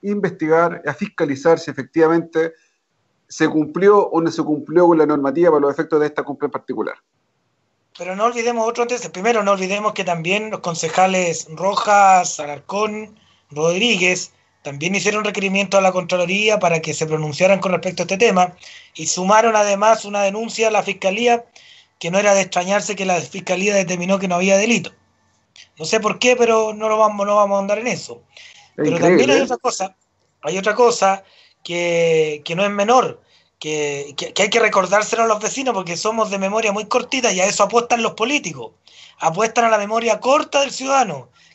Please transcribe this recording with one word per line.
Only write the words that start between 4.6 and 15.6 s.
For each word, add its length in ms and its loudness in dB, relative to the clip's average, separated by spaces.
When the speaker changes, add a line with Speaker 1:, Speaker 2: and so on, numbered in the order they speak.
Speaker 1:
con 140 6
la 80 6
normativa 420 2
para 120 4
los 120 2
efectos 260 -2
de 60 2
esta 180 -4
compra 220 -8
en 60 -4
particular. 440 -8
Speaker 2:
Pero 180 -8
no 100 -2
olvidemos 420 -2
otro 160 -2
antes. 260 -6
Primero, 340 0
no 80 2
olvidemos 420 -2
que 100 -6
también 480 -4
los 80 -8
concejales 920 0
Rojas, 880 4
Alarcón, 800 -8
Rodríguez 840 0
también 340 -6
hicieron 280 -2
requerimiento 540 -2